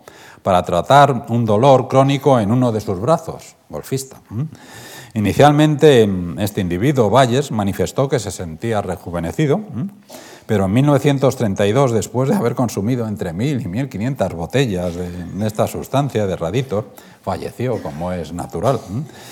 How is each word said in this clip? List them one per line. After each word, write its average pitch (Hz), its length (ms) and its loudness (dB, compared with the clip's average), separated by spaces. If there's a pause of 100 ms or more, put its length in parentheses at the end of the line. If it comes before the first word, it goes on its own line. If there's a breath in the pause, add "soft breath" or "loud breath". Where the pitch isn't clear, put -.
(420 loud breath)
para 92 200 4
tratar 131 640 4
un 117 160 0
dolor 117 440 4
crónico 135 520 4
en 98 100 0
uno 123 220 2
de 107 80 -2
sus 95 200 -6
brazos, - 560 -4 (120)
golfista. - 480 -8 (140)
¿Mm? 107 120 -6 (720 loud breath)
Inicialmente, 143 920 6
mm, 87 340 -4
este 104 200 -2
individuo, 101 500 0
Bayers, 131 400 2
manifestó 101 580 -2
que 139 100 0
se 98 120 -6
sentía 95 520 -6
rejuvenecido, 90 760 -2
¿m? 185 320 -8 (580 loud breath)
Pero 101 200 0
en 95 60 0
mil 135 140 4
novecientos 139 500 2
treinta 101 300 0
y 104 60 2
dos, 131 180 2
después 117 380 -2
de 107 80 0
haber 117 180 -2
consumido 117 540 -4
entre 92 240 -6
mil 123 280 -2
y 131 60 -8
mil 110 220 -4
quinientas 101 440 -4
botellas 90 640 -2
de, 87 160 -8
de 90 360 -6
esta 107 200 -2
sustancia 107 600 -2
de 90 100 -2
Raditor, 104 560 -4 (300 loud breath)
falleció, 98 600 -6
como 82 300 -6
es 82 200 -8
natural, 87 460 -4 (100)
¿m? 113 140 -6 (300 loud breath)